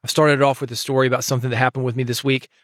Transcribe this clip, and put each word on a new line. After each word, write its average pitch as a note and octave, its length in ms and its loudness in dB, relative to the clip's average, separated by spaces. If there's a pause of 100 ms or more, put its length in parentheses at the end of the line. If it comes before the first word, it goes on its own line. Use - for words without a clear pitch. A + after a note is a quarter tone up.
I - 40 -10
started D3 340 2
off C#3 180 2
with B2 120 -8
a A2+ 40 -10
story C3 320 0
about B2 160 0
something B2+ 280 -2
that A#2 40 -2
happened B2+ 300 0
with A#2+ 100 -4
me C3 80 -2
this A#2+ 180 -4
week C3+ 280 -2 (140)